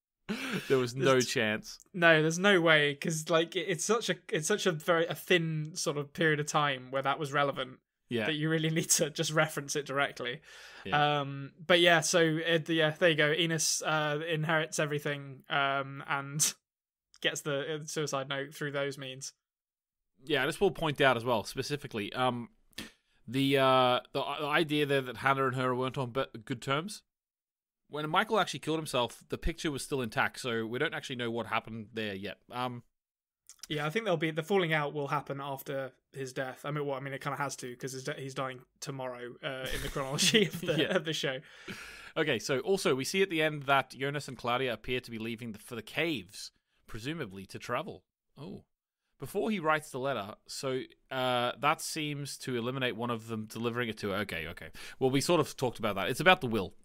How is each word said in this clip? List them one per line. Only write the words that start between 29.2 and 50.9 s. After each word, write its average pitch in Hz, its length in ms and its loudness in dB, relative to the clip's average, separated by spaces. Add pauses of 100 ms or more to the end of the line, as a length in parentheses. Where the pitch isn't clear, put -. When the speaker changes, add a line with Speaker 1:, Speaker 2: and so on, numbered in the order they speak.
Speaker 1:
the - 60 -4
picture - 360 -2
was 131 100 -4
still 139 180 -2
intact, 117 380 0
so 117 260 -2
we 113 140 -4
don't 160 160 0
actually 143 220 -8
know 120 120 -4
what 117 180 -2
happened 110 460 -4
there 107 220 -4
yet. 95 240 -10 (140)
Um, 123 320 -6 (840)
Speaker 2:
Yeah, 151 160 -4
I 151 60 -2
think 226 140 -2
there'll 185 120 2
be, 160 140 0
the 156 140 -4
falling 180 280 2
out 147 220 0
will 143 140 -4
happen 139 320 -4
after 135 500 -6 (220)
his 135 200 -10
death. 131 320 -6
I 147 60 -6
mean, 147 160 -4
well, 139 100 -4
I 131 40 -8
mean, 139 140 -10
it 135 60 -8
kinda 139 160 -6
has 139 200 -4
to, 123 180 -12
'cause 131 180 -10
he's 131 120 -10
di-, 147 160 -6
he's 135 140 -10
dying 131 260 -6 (180)
tomorrow, 127 640 -10
uh, 131 320 -6
in - 80 -4
the 139 60 -4
chronology 147 580 2
of 165 140 -8
the, 170 180 -2
Speaker 1:
<laughs> - 0 -
Yeah. 156 180 2
Speaker 2:
of 165 80 -2
the 160 80 -4
show. 139 280 -4 (760)
Speaker 1:
Okay, 151 220 2
so 131 220 0
also 185 340 2
we 131 100 0
see 190 180 2
at 190 80 2
the 160 120 0
end 151 220 0
that 135 260 4
Jonas 139 380 -6
and 127 100 -10
Claudia 123 340 0
appear 127 280 -4
to - 100 -14
be 117 80 -8
leaving 113 320 -8
the, 101 80 -12
for - 160 -16
the 139 80 -8
caves, 147 720 -6 (340)
presumably 113 600 -8
to - 120 -14
travel. 120 460 -8 (340)
Oh. 165 240 -14 (560)
Before 190 320 -4
he 208 100 0
writes 156 300 0
the 135 80 -6
letter, 123 360 -4 (120)
so, 131 340 -4 (300)